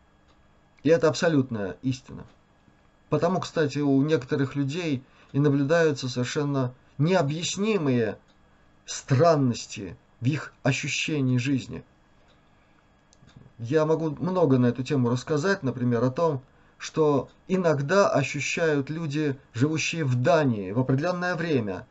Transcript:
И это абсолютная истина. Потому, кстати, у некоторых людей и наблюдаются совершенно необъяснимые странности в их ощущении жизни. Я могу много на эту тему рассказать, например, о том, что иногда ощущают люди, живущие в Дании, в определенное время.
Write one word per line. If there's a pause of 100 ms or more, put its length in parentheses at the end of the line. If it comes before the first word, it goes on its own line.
(840)
И
это
абсолютная
истина. (840)
Потому,
кстати,
у
некоторых
людей (280)
и
наблюдаются
совершенно (240)
необъяснимые (680)
странности (220)
в
их
ощущении
жизни. (1700)
Я
могу
много
на
эту
тему
рассказать,
например,
о
том, (360)
что (180)
иногда
ощущают
люди, (160)
живущие
в
Дании,
в
определенное
время.